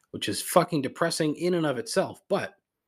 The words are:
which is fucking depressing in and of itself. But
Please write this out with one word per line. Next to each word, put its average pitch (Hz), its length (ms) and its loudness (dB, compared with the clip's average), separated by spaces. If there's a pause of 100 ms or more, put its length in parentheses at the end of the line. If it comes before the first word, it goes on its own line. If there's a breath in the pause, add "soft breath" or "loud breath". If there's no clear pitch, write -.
(120 soft breath)
which - 160 -8
is 98 120 -2
fucking 165 420 2
depressing 156 520 0
in 180 200 0
and 165 120 2
of 135 100 0
itself. 120 520 -2
But 143 260 -2 (340)